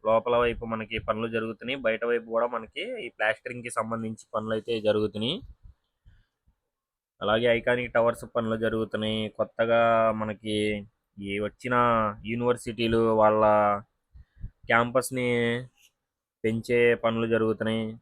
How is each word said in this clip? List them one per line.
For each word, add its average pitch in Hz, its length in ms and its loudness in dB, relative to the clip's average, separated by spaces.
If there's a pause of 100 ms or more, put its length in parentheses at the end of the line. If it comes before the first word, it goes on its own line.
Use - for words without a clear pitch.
లోపల 113 360 2
వైపు 117 200 -2 (100)
మనకి 110 240 -6 (100)
పనులు 113 280 -2
జరుగుతున్నాయి, 113 500 -6
బయట 110 160 0 (100)
వైపు 117 240 -2
కూడా 117 200 2
మనకి 113 280 -10 (220)
ఈ - 20 -12 (100)
ప్లాస్టరింగ్ 117 500 -4
కి 117 100 -10
సంబంధించి 113 460 -6 (120)
పనులు 110 220 -2
అయితే 117 160 -4 (140)
జరుగుతున్నాయి. 107 480 0 (1900)
అలాగే 113 240 2 (100)
ఐకానిక్ 123 400 -2
టవర్స్ 117 280 0 (100)
పనులు 113 300 -2
జరుగుతున్నాయి. 110 540 -2 (200)
కొత్తగా 117 420 0 (400)
మనకి 107 340 -4 (720)
ఈ 98 60 -4 (140)
వచ్చిన 123 280 -4 (540)
యూనివర్సిటీలు 117 760 0 (180)
వాళ్ళ 107 220 6 (1300)
క్యాంపస్ 120 480 2
ని 123 100 -2 (1160)
పెంచే 113 360 0 (240)
పనులు 113 320 0
జరుగుతున్నాయి. 110 500 0 (160)